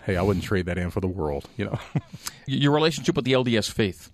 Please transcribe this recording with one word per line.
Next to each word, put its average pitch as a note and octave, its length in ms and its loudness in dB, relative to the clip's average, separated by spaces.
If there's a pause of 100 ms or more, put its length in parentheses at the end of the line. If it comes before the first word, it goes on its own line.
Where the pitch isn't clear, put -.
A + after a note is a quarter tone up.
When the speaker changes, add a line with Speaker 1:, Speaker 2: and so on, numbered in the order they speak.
Speaker 1:
hey, F#2+ 120 0
I F2 60 0
wouldn't F#2+ 200 0
trade F#2 220 -2
that F2 140 -4
in F2 100 -2
for F2+ 120 -2
the F#2+ 60 2
world, D#2 480 -4
you G2+ 100 -4
know? - 140 -4 (140)
<laughs> - 80 -2 (460)
Speaker 2:
Y-, C3+ 100 -2
your C#3+ 160 4
relationship D3+ 420 2
with C#3 80 0
the B2+ 100 2
L B2+ 100 4
D A#2+ 120 2
S G#2 140 2
faith, - 440 -2